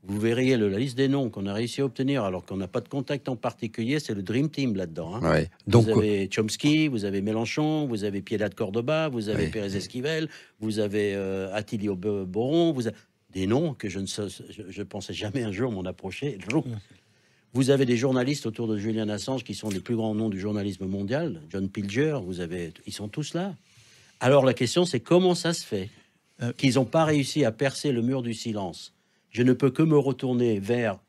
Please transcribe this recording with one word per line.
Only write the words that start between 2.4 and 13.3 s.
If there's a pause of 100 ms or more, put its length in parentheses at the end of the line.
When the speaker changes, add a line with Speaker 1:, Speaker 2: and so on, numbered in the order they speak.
Speaker 1:
qu'on
n'a
pas
de
contact
en
particulier,
c'est
le
Dream
Team
là-dedans,
hein. (100)
Speaker 2:
Ouais. (160)
Donc,
Speaker 1:
Vous
avez
Chomsky,
vous
avez
Mélenchon,
vous
avez
Piedad
Cordoba,
vous
avez
Speaker 2:
Oui.
Speaker 1:
Pérez
Esquivel, (320)
vous
avez,
euh,
Attilio
Be-,
Boron,
vous
a-, (400)